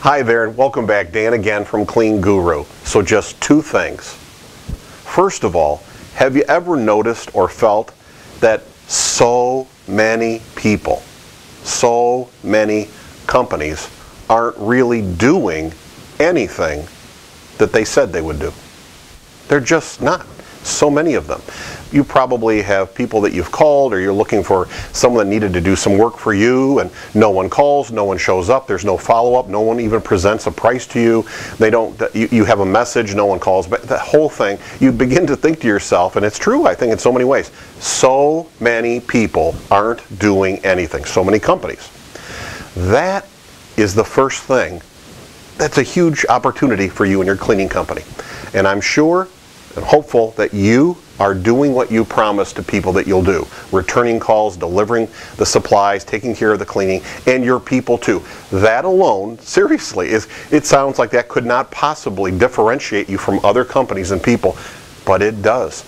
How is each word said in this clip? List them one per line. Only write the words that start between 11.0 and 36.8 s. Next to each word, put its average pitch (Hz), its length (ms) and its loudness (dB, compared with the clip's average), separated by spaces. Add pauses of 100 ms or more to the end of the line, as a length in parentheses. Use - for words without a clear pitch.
so 120 680 -2 (140)
many 107 460 0 (380)
companies 76 640 -2 (400)
aren't 117 300 0
really 120 420 2
doing 92 720 0 (480)
anything 92 680 -2 (680)
that 104 160 0
they 110 140 2
said 123 260 0
they 85 80 -4
would 78 180 -6
do? 76 140 -6 (960)
They're 143 100 4
just 147 440 -2
not. 170 240 -2 (380)
So - 260 2
many 151 220 0
of 82 140 -2
them. 71 160 -8 (500)
You 143 100 4
probably 117 600 2
have 98 320 -2
people 113 260 -2
that 101 140 0
you've 87 180 -4
called, 143 400 4
or 95 80 -2
you're 98 140 0
looking 104 280 0
for 90 240 2 (260)
someone 120 340 2
that 95 40 -2
needed 107 220 0
to 90 80 0
do 92 160 2
some 98 220 2
work 113 180 2
for - 160 -2
you, 127 460 2
and 90 120 -2 (240)
no 107 140 6
one 95 220 0
calls, 143 420 2
no 107 120 -2
one 98 120 0
shows 92 320 0
up, 131 180 2
there's 95 180 -4
no 98 120 0
follow-up, 120 500 2
no 98 140 -4
one 113 180 0
even 113 220 0
presents 101 460 0
a 107 40 -2
price 120 380 0
to - 100 -4
you. 117 280 2 (320)
They 110 100 4
don't, 113 320 0 (140)
you, 110 180 0
you 113 140 4
have 107 140 2
a 98 60 2
message, 110 480 0
no 101 120 2
one 95 120 0
calls, 92 300 0
but 113 140 -4
the 120 160 -4
whole 151 320 2
thing, 101 280 -2 (220)
you 131 100 6
begin 131 360 2
to 139 100 0
think 160 240 0
to 127 80 -2
yourself, 95 480 0
and 101 80 0
it's 107 140 -2
true, 277 280 0
I 90 80 2
think, 117 180 0